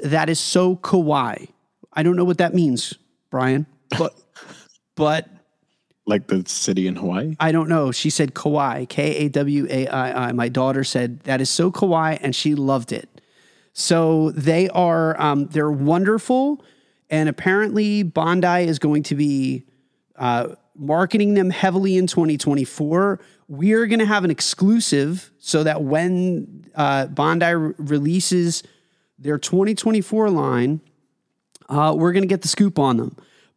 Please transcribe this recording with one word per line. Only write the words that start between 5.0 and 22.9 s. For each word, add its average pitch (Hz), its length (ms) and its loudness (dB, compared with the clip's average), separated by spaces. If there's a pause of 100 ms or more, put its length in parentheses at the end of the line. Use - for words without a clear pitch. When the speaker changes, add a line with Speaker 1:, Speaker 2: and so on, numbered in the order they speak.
Speaker 2:
Like 104 160 0
the 92 220 0
city 92 400 -2
in 90 80 -4
Hawaii? 104 420 -4
Speaker 1:
I 160 140 2
don't 160 160 0
know. 151 240 0
She 156 180 -2
said 143 240 -2
kawaii, 139 540 -2
K 147 380 -2
A - 20 -2
W 143 420 0
A 131 160 -2
I 127 420 -4
I. 120 40 -4
My 120 160 -2
daughter 131 340 -2
said, 123 380 -4
"That 131 200 -2
is 131 80 -2
so 175 220 0
kawaii," 160 500 0
and 131 140 -4
she 151 220 0
loved 135 340 -2
it. 110 180 -8 (640)
So 160 600 2
they 160 380 0
are, 165 500 0
um, 143 260 0
they're 151 240 -2
wonderful. 202 960 0 (460)
And 156 180 0
apparently 208 720 0
Bondi 175 640 0
is 156 120 -2
going 151 260 0
to 147 100 -4
be, 135 500 -2 (520)
uh, 123 400 -2 (200)
marketing 180 580 0
them 185 160 2
heavily 190 460 0
in 185 120 2
twenty 160 280 2
twenty-four. 151 840 -2 (260)